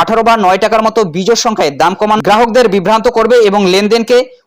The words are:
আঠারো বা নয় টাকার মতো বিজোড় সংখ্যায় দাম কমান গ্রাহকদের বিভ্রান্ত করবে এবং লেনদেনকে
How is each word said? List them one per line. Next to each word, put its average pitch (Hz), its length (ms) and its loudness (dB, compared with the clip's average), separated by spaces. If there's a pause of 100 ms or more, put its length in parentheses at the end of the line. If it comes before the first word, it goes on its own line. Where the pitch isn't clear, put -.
আঠারো 220 280 0
বা 233 60 4 (100)
নয় 185 200 2
টাকার 220 220 0
মতো 220 140 -2 (140)
বিজোড় 190 300 -2
সংখ্যায় 208 360 -2
দাম 170 200 0
কমান 214 260 0
গ্রাহকদের 226 480 2
বিভ্রান্ত 202 320 0 (100)
করবে 220 200 2 (120)
এবং 208 120 0 (120)
লেনদেনকে 220 440 0 (300)